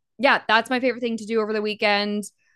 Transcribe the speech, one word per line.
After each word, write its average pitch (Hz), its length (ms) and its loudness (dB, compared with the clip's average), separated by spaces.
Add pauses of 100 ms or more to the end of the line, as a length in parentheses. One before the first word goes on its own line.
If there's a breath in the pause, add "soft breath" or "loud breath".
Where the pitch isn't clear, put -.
(180)
yeah, 247 280 4
that's 220 220 2
my 254 120 -2
favorite 240 200 -2
thing 233 160 -2
to 220 100 -12
do 226 140 0
over 214 140 -2
the 214 80 -2
weekend. 208 600 0 (320)